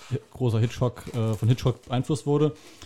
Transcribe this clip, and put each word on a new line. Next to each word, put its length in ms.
hi-, 80
großer 280
Hitchcock, 440
äh, 180
von 160
Hitchcock 380
beeinflusst 400
wurde. 260